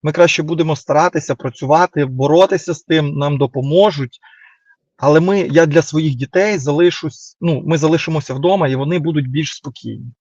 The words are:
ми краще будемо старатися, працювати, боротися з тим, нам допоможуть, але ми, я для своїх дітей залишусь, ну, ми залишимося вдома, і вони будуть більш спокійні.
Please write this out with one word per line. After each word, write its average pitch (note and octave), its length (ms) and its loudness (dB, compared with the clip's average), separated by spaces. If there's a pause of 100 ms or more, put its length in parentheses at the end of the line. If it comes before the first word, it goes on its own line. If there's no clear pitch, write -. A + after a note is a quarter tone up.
ми D3+ 100 -2
краще E3+ 300 2
будемо D#3 340 -2
старатися, D3+ 580 -2
працювати, D3 680 -2
боротися D#3 720 2
з - 80 -12
тим, D3+ 320 0
нам C#3+ 240 -2
допоможуть, C#3 800 0 (800)
але D3+ 240 4
ми, F#3+ 200 2
я E3 260 2
для D3+ 160 4
своїх D3+ 320 -2
дітей F#3 440 -2
залишусь, D3+ 800 -2
ну, E3 260 -2
ми D#3+ 120 0
залишимося D#3 560 -2
вдома, E3+ 340 0
і C3 80 -2
вони D3+ 220 -2
будуть D3 320 -2
більш D3 260 -4
спокійні. A#2 640 -14